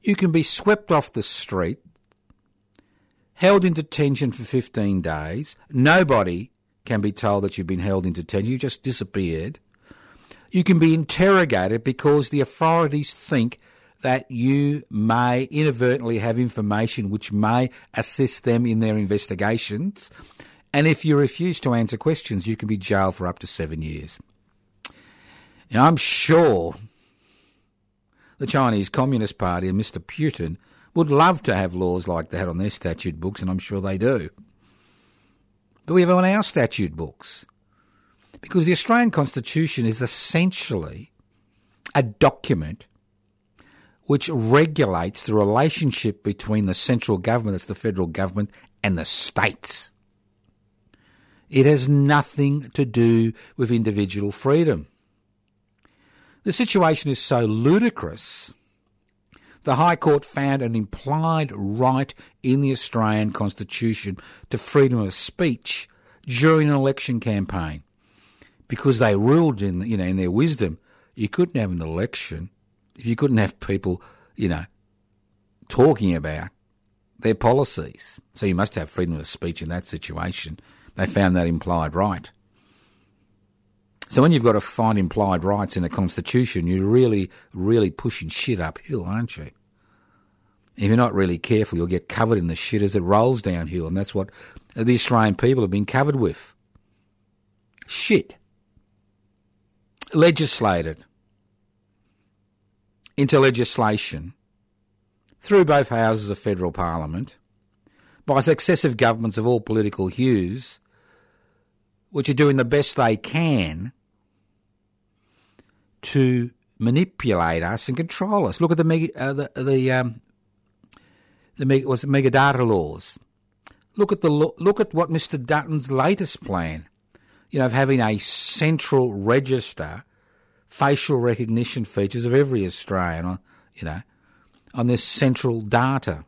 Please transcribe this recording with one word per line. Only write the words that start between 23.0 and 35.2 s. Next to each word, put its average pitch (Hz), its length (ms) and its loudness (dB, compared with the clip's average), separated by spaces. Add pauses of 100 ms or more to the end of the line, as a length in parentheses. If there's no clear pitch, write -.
for 90 120 -6
up 87 120 -6
to - 80 -12
seven 80 340 -8
years. 78 360 -10 (1500)
Now, 120 160 4
I'm 160 120 6
sure 110 760 4 (1600)
the 135 80 -6
Chinese 113 420 2
Communist 127 480 -2
Party 90 300 -2
and 92 100 -2
Mister 110 220 -4
Putin 87 580 -6 (380)
would 160 160 2
love 160 320 4
to 107 120 0
have 92 200 -2
laws 90 320 -2
like 82 220 -4
that 90 180 -6
on 85 100 -6
their 98 140 -2
statute 82 480 -6
books, 95 220 -8
and 92 100 -4
I'm 92 80 -2
sure 98 200 -6
they 95 180 -4
do. 110 320 0 (1600)